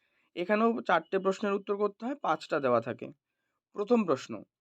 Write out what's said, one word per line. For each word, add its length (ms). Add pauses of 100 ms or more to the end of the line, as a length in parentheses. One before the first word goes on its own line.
(340)
এখানেও 480
চারটে 360
প্রশ্নের 340
উত্তর 240
করতে 300
হয়, 80
পাঁচটা 460
দেওয়া 200
থাকে। 320 (600)
প্রথম 320
প্রশ্ন, 380 (180)